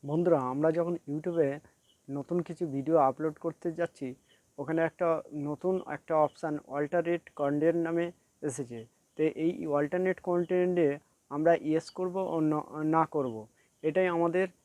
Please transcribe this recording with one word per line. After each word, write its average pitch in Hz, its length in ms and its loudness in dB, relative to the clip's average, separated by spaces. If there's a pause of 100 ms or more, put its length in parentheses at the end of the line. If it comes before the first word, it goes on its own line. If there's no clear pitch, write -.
বন্ধুরা, 160 360 4 (140)
আমরা 147 180 2
যখন 170 220 -2 (160)
YouTube-এ 156 400 0 (600)
নতুন 143 280 -6 (100)
কিছু 170 160 -8 (120)
ভিডিও 143 220 2
আপলোড 151 380 2 (100)
করতে 165 220 -6 (120)
যাচ্ছি, 170 280 -4 (500)
ওখানে 156 240 -2
একটা 165 260 0 (260)
নতুন 147 400 -4 (220)
একটা - 180 -6 (120)
অপশান 151 280 -4 (140)
অল্টারনেট 165 560 -2 (120)
কনটেন্ট 151 520 2
নামে 170 180 0 (360)
এসেছে। 123 380 -6 (360)
তো - 80 -2
এই 160 280 0 (260)
অল্টারনেট 180 420 0
কনটেন্টে 175 680 2 (420)
আমরা 156 240 4 (140)
ইয়েস 156 200 0 (100)
করব 185 180 -4 (180)
ও - 20 -2 (160)
ন-, 151 160 -2 (280)
না 165 100 6
করব, 131 300 -2 (520)
এটাই 180 200 2
আমাদের 170 380 2 (200)